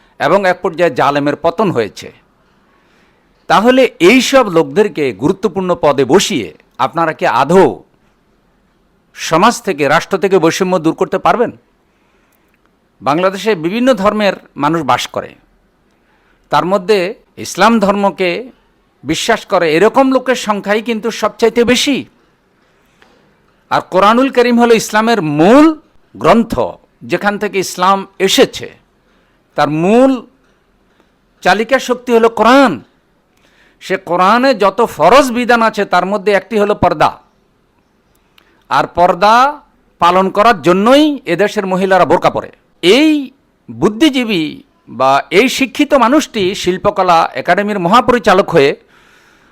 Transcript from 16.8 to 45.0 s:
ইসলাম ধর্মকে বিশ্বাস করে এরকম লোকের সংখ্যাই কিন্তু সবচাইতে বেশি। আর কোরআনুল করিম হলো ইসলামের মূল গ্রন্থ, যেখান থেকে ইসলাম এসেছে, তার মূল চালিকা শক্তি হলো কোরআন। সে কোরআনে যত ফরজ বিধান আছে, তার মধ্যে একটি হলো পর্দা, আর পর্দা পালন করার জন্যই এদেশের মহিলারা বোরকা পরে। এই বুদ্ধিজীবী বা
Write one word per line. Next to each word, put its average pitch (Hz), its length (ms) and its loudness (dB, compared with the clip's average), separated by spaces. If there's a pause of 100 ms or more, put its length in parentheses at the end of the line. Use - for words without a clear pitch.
ইসলাম 180 420 0
ধর্মকে 196 500 -2 (720)
বিশ্বাস 165 420 -4
করে 175 260 -2
এরকম 220 400 2
লোকের 254 280 -2
সংখ্যাই 208 440 -4
কিন্তু 220 280 -6
সবচাইতে 226 520 -2
বেশি। 240 340 0 (1700)
আর 147 180 -2
কোরআনুল 220 420 2
করিম 240 280 2
হলো 233 160 4
ইসলামের 220 440 -2 (120)
মূল 196 340 4 (500)
গ্রন্থ, 214 380 2 (500)
যেখান 175 360 -4
থেকে 196 200 -6
ইসলাম 185 380 -2 (220)
এসেছে, - 480 0 (920)
তার 147 180 -2
মূল 220 360 2 (1300)
চালিকা 220 360 0
শক্তি 247 340 -6
হলো 226 180 4
কোরআন। 233 420 2 (1080)
সে - 140 -6 (100)
কোরআনে 208 500 2
যত 196 320 0
ফরজ 247 460 4
বিধান 240 300 0
আছে, 214 220 -2
তার 180 200 0
মধ্যে 202 280 -2
একটি 196 260 -4
হলো 208 160 0
পর্দা, 160 360 0 (1600)
আর 143 240 0
পর্দা 180 420 2 (640)
পালন 180 300 2
করার 208 300 2
জন্যই 208 440 4 (200)
এদেশের 196 400 -2
মহিলারা 185 400 2
বোরকা 151 260 0
পরে। 104 180 -8 (340)
এই 247 260 4 (600)
বুদ্ধিজীবী 214 760 -2 (460)
বা 127 220 0 (200)